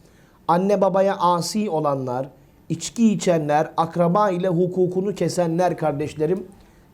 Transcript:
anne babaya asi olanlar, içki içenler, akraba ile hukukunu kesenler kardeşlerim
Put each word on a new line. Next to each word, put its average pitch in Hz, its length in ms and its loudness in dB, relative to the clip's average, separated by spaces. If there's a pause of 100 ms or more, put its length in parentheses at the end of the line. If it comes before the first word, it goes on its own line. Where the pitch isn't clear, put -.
(480)
anne 190 340 2
babaya 190 360 2
asi 175 520 0
olanlar, 139 600 -2 (400)
içki 214 440 0
içenler, 160 640 0
akraba 175 520 2
ile 175 180 -2
hukukunu 180 680 0
kesenler 170 600 0
kardeşlerim 151 680 -2 (460)